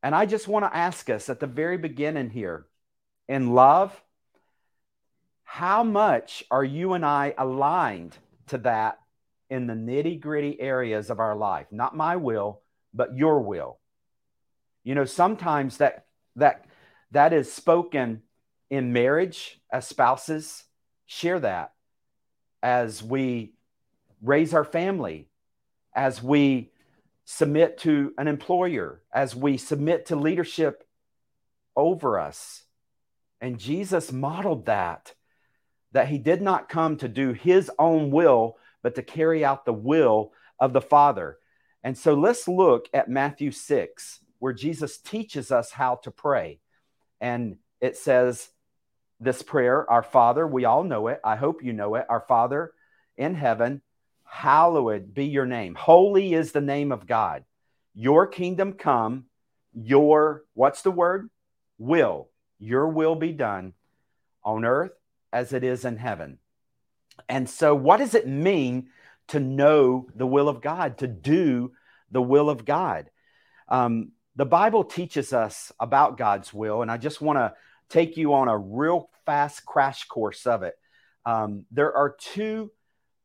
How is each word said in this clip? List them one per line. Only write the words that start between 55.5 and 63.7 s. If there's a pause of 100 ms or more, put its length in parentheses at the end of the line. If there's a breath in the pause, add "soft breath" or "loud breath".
Holy
is
the
name
of
God. (500)
"Your
kingdom
come, (460)
your," (120)
what's
the
word? (480)
"Will." (300)
"Your
will
be
done (680)